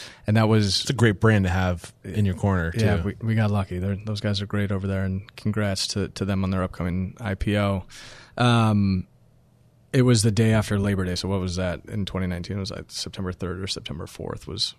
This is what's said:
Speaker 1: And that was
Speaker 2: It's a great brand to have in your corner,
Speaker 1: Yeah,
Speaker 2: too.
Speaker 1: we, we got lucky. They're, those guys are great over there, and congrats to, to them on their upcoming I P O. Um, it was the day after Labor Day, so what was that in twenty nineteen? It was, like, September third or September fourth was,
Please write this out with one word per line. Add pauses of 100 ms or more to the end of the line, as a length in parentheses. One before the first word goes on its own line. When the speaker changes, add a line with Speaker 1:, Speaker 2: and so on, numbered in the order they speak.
(280)
Speaker 1:
And
that
was
Speaker 2:
It's
a
great
brand
to
have (100)
in
your
corner,
Speaker 1:
Yeah,
Speaker 2:
too.
Speaker 1:
we, (140)
we
got
lucky.
They're,
those
guys
are
great
over
there,
and
congrats
to,
to
them
on
their
upcoming
I
P
O. (520)
Um, (840)
it
was
the
day
after
Labor
Day,
so
what
was
that
in
twenty
nineteen?
It
was,
like,
September
third
or
September
fourth
was,